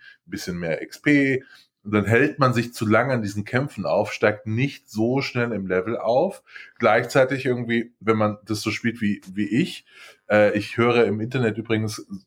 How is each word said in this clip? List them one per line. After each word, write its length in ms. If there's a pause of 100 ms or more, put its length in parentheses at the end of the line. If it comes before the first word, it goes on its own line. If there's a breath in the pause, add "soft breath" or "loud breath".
(260 loud breath)
ein 60
bisschen 260
mehr 240
X 180
P, 440 (400 loud breath)
und 100
dann 120
hält 320
man 160
sich 200
zu 120
lange 280
an 80
diesen 240
Kämpfen 400
auf, 260
steigt 340
nicht 440
so 320
schnell 320
im 140
Level 300
auf. 460 (360 loud breath)
Gleichzeitig 640
irgendwie, 560
wenn 160
man 260
das 180
so 100
spielt 280
wie, 220 (120)
wie 140
ich, 380 (440 loud breath)
äh, 280
ich 180
höre 300
im 160
Internet 360
übrigens, 480 (220)